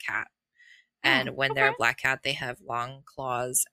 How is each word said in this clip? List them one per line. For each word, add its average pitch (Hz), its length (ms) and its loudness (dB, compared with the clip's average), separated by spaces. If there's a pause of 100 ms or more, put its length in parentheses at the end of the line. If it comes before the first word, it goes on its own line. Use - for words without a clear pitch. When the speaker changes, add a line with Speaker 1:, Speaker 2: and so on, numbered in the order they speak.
Speaker 1:
cat. 98 220 -4 (800)
And 131 240 4
Speaker 2:
Oh, 127 40 -8
Speaker 1:
when 135 200 0
they're 135 120 4
a 135 60 4
Speaker 2:
okay. 123 60 -6
Speaker 1:
black 120 200 2
cat, 131 260 -2
they 135 100 -2
have 127 280 -6
long 127 440 -6
claws 127 680 -2